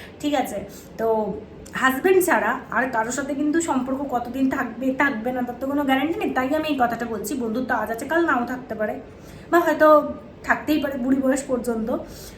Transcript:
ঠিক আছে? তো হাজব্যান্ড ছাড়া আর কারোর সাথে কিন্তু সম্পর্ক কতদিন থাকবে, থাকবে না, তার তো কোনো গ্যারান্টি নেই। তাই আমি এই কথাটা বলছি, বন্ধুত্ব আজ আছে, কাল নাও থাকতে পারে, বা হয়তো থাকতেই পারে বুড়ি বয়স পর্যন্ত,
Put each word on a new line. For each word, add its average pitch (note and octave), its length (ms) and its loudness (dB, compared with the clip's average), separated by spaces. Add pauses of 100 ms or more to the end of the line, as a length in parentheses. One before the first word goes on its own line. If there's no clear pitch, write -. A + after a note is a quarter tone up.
(180)
ঠিক D4 140 0
আছে? A3 300 -2 (340)
তো A3 360 0 (400)
হাজব্যান্ড C#4+ 520 4
ছাড়া A#3+ 340 2 (120)
আর B3+ 180 0
কারোর A3+ 220 0
সাথে C#4 220 -4
কিন্তু D4+ 280 0
সম্পর্ক C4+ 500 -2
কতদিন B3 380 0
থাকবে, B3+ 440 -2
থাকবে B3 380 0
না, B3+ 100 -2
তার A#3+ 180 -4
তো C4+ 80 -4
কোনো C#4+ 160 0
গ্যারান্টি C4+ 360 0
নেই। F#4 100 -2
তাই C4 260 0
আমি D#4 120 -2
এই D4 120 0
কথাটা A#3 260 0
বলছি, A3 280 -6
বন্ধুত্ব A#3 420 -2
আজ G#3+ 160 -2
আছে, A3+ 140 -4
কাল E4 200 2
নাও B3+ 200 2
থাকতে B3+ 300 -8
পারে, G#3+ 240 -4 (520)
বা E4+ 80 6
হয়তো D#4 540 6 (300)
থাকতেই D4 360 2
পারে C4+ 180 -2
বুড়ি B3+ 200 2
বয়স C4 260 0
পর্যন্ত, A#3 540 -2 (400)